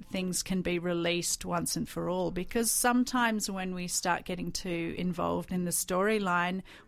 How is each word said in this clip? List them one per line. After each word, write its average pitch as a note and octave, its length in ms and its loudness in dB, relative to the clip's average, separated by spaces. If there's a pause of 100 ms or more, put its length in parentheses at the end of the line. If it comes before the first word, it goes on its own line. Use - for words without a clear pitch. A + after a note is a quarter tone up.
(120)
things F#3 320 -2
can F#3 180 0
be F3 160 0
released E3+ 640 0
once E3+ 320 -2
and D#3+ 120 -2
for E3+ 200 -4
all, F3+ 220 0
because F3+ 400 0
sometimes A#3+ 800 2
when F#3 240 -4
we F3+ 140 -4
start F3 360 0
getting F3 280 -4
too E3+ 440 -2
involved F3 560 0
in F3+ 120 0
the F3 80 -2
storyline, F#3 880 2 (240)